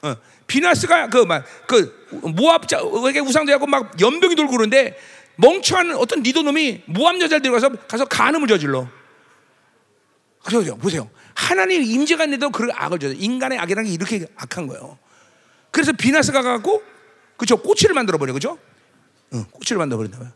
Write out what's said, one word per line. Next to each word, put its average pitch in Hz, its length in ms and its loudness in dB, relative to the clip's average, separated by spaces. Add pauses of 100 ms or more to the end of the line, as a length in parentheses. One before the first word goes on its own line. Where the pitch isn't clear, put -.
어, 143 140 -6 (300)
비느스가 320 640 2
그, 240 100 2
막, 170 260 2 (220)
그 220 440 0
모압 233 560 2
자-, - 140 -2
이렇게 262 400 -2
우상도 285 320 2
하고 285 140 2
막 254 340 -2
연병이 339 340 4
돌고 302 160 0
그러는데 240 460 2 (460)
멍청한 339 540 4
어떤 262 260 -2
니도 262 200 0
놈이 285 440 -2
모함 311 340 0
여자를 311 220 2
데리고 247 180 2
가서, 262 80 2 (200)
가서 240 160 -2
간음을 277 420 2
저질러. 143 420 0 (1600)
그래서 180 320 -2
보세요. 147 340 -6 (240)
하나님 370 480 0
임재가 294 420 0
있는데도 285 260 -2
그 233 220 -4
악을 160 280 -6
저질러. 135 200 -6
인간의 254 380 -4
악이라는 196 300 -4
게 185 60 -4
이렇게 185 320 -6 (100)
악한 151 320 -10
거예요. 131 300 -18 (760)
그래서 302 200 0
비나스가 269 500 2
가갖고, 247 400 -2 (540)
그쵸? 240 200 0
꼬치를 415 380 2
만들어버려, 185 380 -2
그쵸? 226 260 -6 (760)
응, 110 160 -6
꼬치를 - 280 -6
만들어버린다고요. 110 580 -6